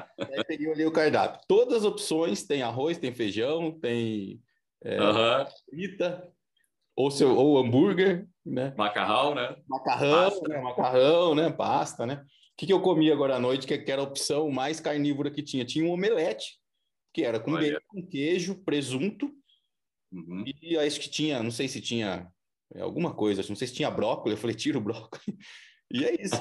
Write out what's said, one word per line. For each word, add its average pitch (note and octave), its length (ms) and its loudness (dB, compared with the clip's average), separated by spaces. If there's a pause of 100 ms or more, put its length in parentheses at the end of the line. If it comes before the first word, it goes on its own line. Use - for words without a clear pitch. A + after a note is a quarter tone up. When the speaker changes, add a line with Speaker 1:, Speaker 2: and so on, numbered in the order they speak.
(200)
Speaker 1:
Aí C3+ 260 -4
peguei, D#3 220 -4
olhei D#3 180 0
o D#3+ 60 0
cardápio. C3+ 560 2
Todas A#3+ 300 4
as G#3 60 0
opções: F3+ 600 0
tem C#3+ 180 -2
arroz, C3+ 360 -2
tem B2 160 -4
feijão, C3 680 -2
tem, A2+ 600 -2 (440)
é, G2 140 -4
Speaker 2:
Aham. A2+ 480 4 (240)
Speaker 1:
frita, F3 600 -6 (640)
ou C3+ 160 2
seu, C#3 240 4
ou C#3 240 6
hambúrguer, F3 680 4 (160)
né? C3+ 320 -4
Speaker 2:
Macarrão, G#2+ 580 2
né? C3 220 -6 (100)
Speaker 1:
Macarrão, C3+ 440 0 (200)
Speaker 2:
Pasta. F3+ 180 -6
Speaker 1:
né? D3 120 -4
Macarrão, C3 720 4
né? D#3 160 2
Pasta, B2 560 -2
né? C3+ 80 -4
O - 440 -20
que - 80 -6
que F#3+ 80 4
eu E3+ 80 4
comi D#3+ 280 4
agora C3+ 260 2
à A#2+ 40 0
noite, B2+ 260 0
que, D3+ 120 -2
que - 120 -8
era C3+ 120 -2
a - 20 -2
opção C#3+ 460 -2
mais C#3 300 -2
carnívora D3 500 -2
que D3 120 -8
tinha? C3+ 220 -4
Tinha D3+ 200 -2
um E3+ 60 0
omelete, F3+ 680 -2 (540)
que E3 120 -2
era A2+ 160 -2
com C#3+ 120 -4
Speaker 2:
Olha. D#3 220 0
Speaker 1:
bacon, - 340 -10
queijo, F3 560 -4
presunto, D3 680 -4 (800)
Speaker 2:
Uhum. F2+ 320 -10 (180)
Speaker 1:
e E3 160 -2
acho D3 220 0
que - 100 -10
tinha, D3 320 -2
não A#2 80 -2
sei C3 160 -4
se B2+ 140 -8
tinha, F#2+ 480 -4 (440)
é, F#2+ 80 -14
alguma A#2 320 -4
coisa, G#2+ 360 0
não G#2 80 -6
sei C3 100 -4
se A#2+ 80 -10
tinha C#3 160 -2
brócolis, G#2+ 460 -2
eu - 40 -10
falei, A2+ 140 -4
"Tira C#3 240 -2
o - 20 -4
brócolis." - 460 -8
<laughs> - 220 -12 (440)
E B3 120 -2
é E4+ 160 -2
isso, F3+ 200 -4